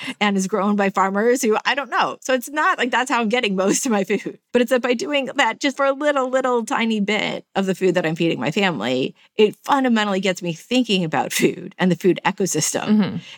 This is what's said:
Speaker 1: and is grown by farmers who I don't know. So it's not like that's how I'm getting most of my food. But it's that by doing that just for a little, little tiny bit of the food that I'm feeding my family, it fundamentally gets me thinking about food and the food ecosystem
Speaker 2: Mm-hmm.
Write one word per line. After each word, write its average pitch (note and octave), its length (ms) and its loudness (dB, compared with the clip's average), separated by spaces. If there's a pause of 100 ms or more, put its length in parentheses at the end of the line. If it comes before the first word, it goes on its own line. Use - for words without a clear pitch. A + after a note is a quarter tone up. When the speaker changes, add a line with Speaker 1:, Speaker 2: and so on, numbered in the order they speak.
(220)
Speaker 1:
and G3+ 160 2
is F#3+ 100 0
grown G#3 300 0
by G3 120 2
farmers G3+ 520 2
who G#3+ 240 2
I A#3+ 100 2
don't C4 140 -6
know. G3+ 320 0
So C4 120 -2
it's B3+ 140 -2
not D4+ 300 0
like B3 120 -2
that's B3 220 0
how A#3+ 80 2
I'm A#3 80 0
getting A3 300 0
most F#3 280 0
of B3+ 60 0
my F#3+ 140 2
food. G3 340 -4 (140)
But A#3+ 80 4
it's A#3+ 80 -2
that B3+ 120 2
by B3+ 120 0
doing C4+ 320 -2 (100)
that A#3+ 240 0
just C#4 160 0
for C#4 100 0
a C4+ 60 4
little, C#4 380 0
little B3 340 0
tiny A3+ 380 -2
bit G#3 520 -2
of G3 120 0
the F#3 100 -2
food F#3 200 2
that E3+ 100 2
I'm D#3+ 100 -2
feeding E3 240 0
my A#2 100 -4
family, C3+ 640 0 (220)
it G#3 220 4
fundamentally A3 640 0
gets F#3 200 -2
me F3 120 -4
thinking A3 500 0
about C#3+ 300 0
food - 440 0
and F3+ 140 2
the E3+ 60 0
food F3 260 2
ecosystem - 640 -2
Speaker 2:
Mm-hmm. G#3+ 300 2 (200)